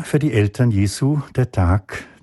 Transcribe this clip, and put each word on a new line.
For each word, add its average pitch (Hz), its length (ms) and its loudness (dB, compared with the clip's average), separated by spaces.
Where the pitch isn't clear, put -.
für - 140 0
die 143 120 0
Eltern 113 400 2
Jesu 107 480 0
der 127 160 0
Tag 92 560 -2